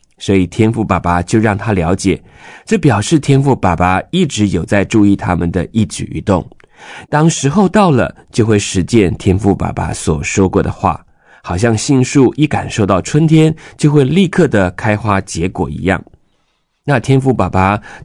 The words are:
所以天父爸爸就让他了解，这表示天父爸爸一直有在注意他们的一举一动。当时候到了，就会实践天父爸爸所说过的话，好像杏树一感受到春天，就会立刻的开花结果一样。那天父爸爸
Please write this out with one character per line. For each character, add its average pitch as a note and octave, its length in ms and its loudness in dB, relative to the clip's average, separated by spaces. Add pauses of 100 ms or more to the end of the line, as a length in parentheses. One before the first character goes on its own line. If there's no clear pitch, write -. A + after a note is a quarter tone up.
(160)
所 - 180 -2
以 F#2 120 2
天 A2 260 0
父 A2+ 100 -4
爸 F#2+ 160 -2
爸 F2 220 -2
就 G2+ 180 -2
让 G#2+ 180 0
他 G#2+ 180 -4
了 F2 200 0
解， F#2+ 260 -2 (440)
这 G#3+ 140 0
表 C#3 200 2
示 D3 200 0
天 C#3 240 2
父 C#3 120 2
爸 F2+ 220 0
爸 F2+ 340 0
一 F3+ 140 0
直 G#2+ 240 0
有 F2 160 -2
在 G2+ 220 0
注 G#2+ 180 2
意 G2+ 100 4
他 F2+ 220 -2
们 F2 160 -2
的 E2+ 180 -4
一 A2 140 0
举 F2 300 -8
一 D3+ 80 -6
动。 F#2 220 0 (640)
当 D3+ 180 2
时 C#3 220 0
候 F#3 180 2
到 G3+ 220 2
了， A2+ 260 0 (160)
就 A2 140 2
会 A2 120 2
实 F#2+ 240 -2
践 F#2 340 2
天 F#2+ 220 0
父 G2 160 2
爸 E2+ 160 -4
爸 F2 220 -6
所 D2+ 300 -4
说 F#2+ 260 0
过 F#2 140 0
的 F#2 100 -4
话， - 320 -4 (380)
好 F2+ 160 -6
像 A2+ 180 0
杏 C3 260 0
树 C3 360 4
一 D3 80 2
感 - 220 -4
受 G#2 180 0
到 F#2 160 0
春 D3+ 260 0
天， D#3 260 4 (220)
就 D3 160 2
会 D3 100 4
立 D#3+ 240 2
刻 C3 220 2
的 G2 220 0
开 G#2+ 260 -2
花 G#2 240 -2
结 E2+ 260 -6
果 F2 220 -6
一 D2 140 -10
样。 F#2 200 -2 (840)
那 C#3 120 2
天 C3+ 200 2
父 C3 140 0
爸 F#2 140 0
爸 G2 340 0 (220)